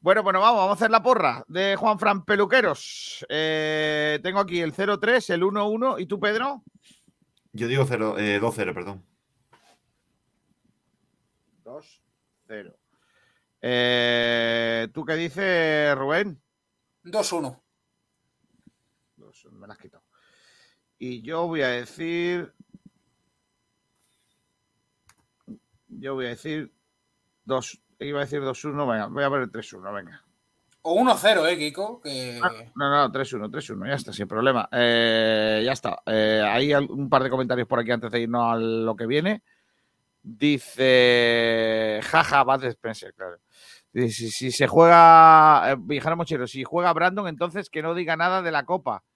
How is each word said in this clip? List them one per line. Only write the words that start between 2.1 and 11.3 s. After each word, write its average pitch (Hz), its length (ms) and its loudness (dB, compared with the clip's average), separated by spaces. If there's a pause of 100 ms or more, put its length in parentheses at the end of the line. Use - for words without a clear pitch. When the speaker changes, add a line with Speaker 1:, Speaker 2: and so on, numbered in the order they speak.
Speaker 1:
Peluqueros. 208 1040 -2
Eh, 156 920 -2
tengo 185 160 -2
aquí 175 220 -2
el 160 120 -4
cero 202 280 -2
tres, 226 300 0
el 170 120 0
uno 202 260 -2
uno. 226 300 -2
¿Y 180 80 -8
tú, 196 140 -6
Pedro? 226 420 -4 (880)
Speaker 2:
Yo 113 160 -8
digo 131 180 0
cero, 110 320 -4
eh, 104 200 0
dos 110 160 -2
cero, 92 200 -6
perdón. 92 300 -12 (2500)